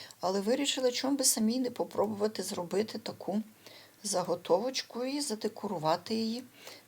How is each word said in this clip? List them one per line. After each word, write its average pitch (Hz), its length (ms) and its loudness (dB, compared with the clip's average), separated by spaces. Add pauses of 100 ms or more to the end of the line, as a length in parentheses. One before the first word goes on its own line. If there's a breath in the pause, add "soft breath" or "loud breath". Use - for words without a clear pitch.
(200 loud breath)
Але 190 200 2
вирішила, 254 520 2
чому 269 240 0
би 262 80 0
самій 226 340 4
не 247 120 0
попробувати 214 720 0
зробити 190 560 -2
таку - 440 -2 (600 loud breath)
заготовочку 185 1040 0
і 277 160 -2
задекорувати 208 960 -2
її. 226 300 -2 (440 loud breath)